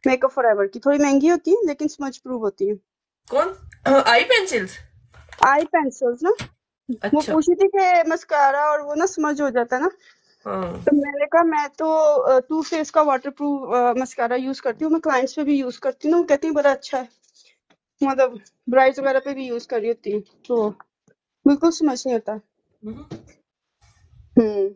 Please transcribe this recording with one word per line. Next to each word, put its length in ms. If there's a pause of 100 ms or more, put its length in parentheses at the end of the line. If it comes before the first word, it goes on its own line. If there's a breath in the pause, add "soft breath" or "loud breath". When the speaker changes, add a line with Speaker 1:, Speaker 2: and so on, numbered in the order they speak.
Speaker 1:
मेकअप 240
forever 360
की 120
थोड़ी 200
महंगी 300
होती 220
है, 60 (100)
लेकिन 220
smudge 300
prove 220
होती 280
है। 60 (560)
Speaker 2:
कौन? 260 (300)
अ, 200
eye 180
pencils? 540 (680)
Speaker 1:
Eye 180
pencils 580
ना, 80
वो 720
Speaker 2:
अच्छा। 300
Speaker 1:
पूछी 220
थी 220
कि 340
mascara 540
और 180
वो 120
ना 120
smudge 340
हो 100
जाता 260
है 60
ना। 80 (560 soft breath)
Speaker 2:
हाँ। 380
Speaker 1:
तो 120
मैंने 300
कहा, 160
"मैं 260
तो, 280 (200)
अ, 240
Too 240
Faced 260
का 120
waterproof, 720
अ, 260
mascara 360
use 260
करती 220
हूँ, 80
मैं 80
clients 340
पे 100
भी 160
यूज़ 200
करती 280
हूँ 40
ना।" 60
वो 60
कहती 220
हैं, 80
"बड़ा 160
अच्छा 280
है।" 100 (960 soft breath)
मतलब 380 (280)
brides 300
वगैरह 220
पे 140
भी 120
यूज़ 220
करी 200
होती 220
हूँ, 120 (240)
तो 240 (800)
बिल्कुल 220
smudge 360
नहीं 100
आता। 160
Speaker 2:
हम्म। 840 (1300)
Speaker 1:
हम्म। 340